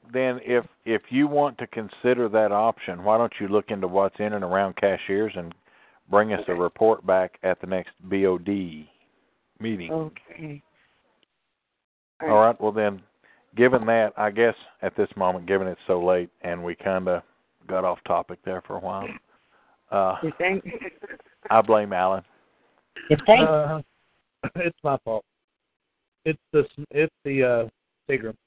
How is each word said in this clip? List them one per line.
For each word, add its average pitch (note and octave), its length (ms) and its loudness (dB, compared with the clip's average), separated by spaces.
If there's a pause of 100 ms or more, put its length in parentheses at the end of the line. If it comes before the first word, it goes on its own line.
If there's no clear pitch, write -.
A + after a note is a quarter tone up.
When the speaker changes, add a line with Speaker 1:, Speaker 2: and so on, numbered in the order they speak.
(120)
Speaker 1:
then B2+ 320 -2
if, B2 220 0 (180)
if A2+ 240 0
you C3+ 180 2
want C#3+ 300 0
to A#2 120 -10
consider A#2+ 600 -2
that G#2+ 240 2
option, G2+ 500 -2
why G#2+ 140 4
don't A#2 240 2
you G2+ 80 -4
look G2+ 220 0
into F#2+ 180 -4
what's G2 320 0
in G#2+ 140 -2
and G2 100 -6
around F#2+ 320 0
Cashiers G2 600 0
and E2+ 180 -12 (560)
bring G#2 240 4
us F#2 140 -4
a - 40 -4
Speaker 2:
Okay. F2 80 -2
Speaker 1:
report G#2 460 2
back F#2 360 2
at F#2 200 0
the F#2 40 -10
next F2+ 260 -6 (180)
B G2 160 2
O F#2 100 2
D F2 540 -6 (680)
meeting. E3 320 -8
Speaker 2:
Okay. D#3 720 -10 (1600)
Speaker 1:
All D#3+ 80 -6
right. A2 60 4
All G#2+ 80 8
right, A2+ 180 4
well, G#2+ 120 0
then, G#2 300 -2 (540)
given B2 300 4
that, A2+ 320 2
I G#2+ 120 0
guess A2+ 240 2 (280)
at F#2 120 -6
this G#2 220 -2
moment, F#2 300 -2
given F#2+ 200 0
it's F2+ 200 -8
so F2+ 180 0
late F2+ 240 2 (140)
and F2 200 -8
we F2 120 -8
kinda F#2 480 -2 (460)
got F#2 180 -2
off F2+ 200 -2
topic F2 380 -4
there F#2+ 220 -8
for G2 100 -10
a F2+ 40 -8
while, G2 280 -10 (840)
uh, F#2+ 320 0
Speaker 2:
You D#3+ 140 -6
think? F#3 260 -2 (880)
Speaker 1:
I A2 140 6
blame G#2 320 2
Alan. F#2 280 0 (840)
Speaker 3:
You D3+ 160 6
think? G#3 240 8
Speaker 4:
Uh, D3+ 320 0 (640)
<laughs> - 120 -8
it's E3+ 280 -4
my C#3 140 0
fault. A2 260 -6 (1000)
It's D#3 120 -4 (140)
the, D3 160 2 (220)
it's D3+ 240 -2 (100)
the, C#3 180 0
uh, A#2 260 2 (420)
Seagram. A2+ 260 -4 (100)